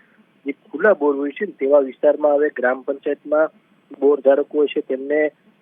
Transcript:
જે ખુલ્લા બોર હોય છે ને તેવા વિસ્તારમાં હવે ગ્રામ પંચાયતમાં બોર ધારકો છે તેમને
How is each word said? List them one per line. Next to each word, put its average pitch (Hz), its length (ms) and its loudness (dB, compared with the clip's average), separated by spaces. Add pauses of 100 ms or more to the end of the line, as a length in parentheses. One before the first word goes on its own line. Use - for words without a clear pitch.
(460)
જે 139 60 -6
ખુલ્લા 180 400 -2
બોર 147 240 0
હોય 143 140 -6
છે 208 160 -8
ને 170 60 -8
તેવા 139 260 2
વિસ્તારમાં 147 560 0
હવે 147 140 2
ગ્રામ 127 340 -4
પંચાયતમાં 147 680 -4 (520)
બોર 143 200 4
ધારકો 139 460 2
છે 151 140 -4
તેમને 143 500 -2 (320)